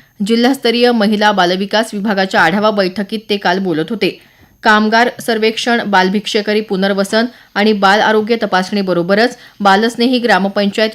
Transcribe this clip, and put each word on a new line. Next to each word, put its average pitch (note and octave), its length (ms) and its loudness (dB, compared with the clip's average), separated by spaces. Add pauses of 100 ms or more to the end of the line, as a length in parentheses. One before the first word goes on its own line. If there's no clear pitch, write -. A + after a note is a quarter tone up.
(280)
जिल्हास्तरीय A#3+ 640 2
महिला G#3+ 400 2
बालविकास G3 640 0
विभागाच्या G3 480 -2
आढावा G3+ 300 2
बैठकीत G3+ 480 -4 (100)
ते G3+ 80 -2
काल F#3+ 220 -2
बोलत E3+ 300 -4
होते. G3+ 320 -4 (420)
कामगार A3 460 2 (120)
सर्वेक्षण, A3+ 640 -2
बालभिक्षेकरी G3+ 760 0
पुनर्वसन G3+ 640 -2 (300)
आणि G#3+ 180 2
बाल G3+ 280 2
आरोग्य G#3+ 340 0
तपासणीबरोबरच G3 1000 0 (220)
बालस्नेही A#3 600 2
ग्रामपंचायत G3+ 760 0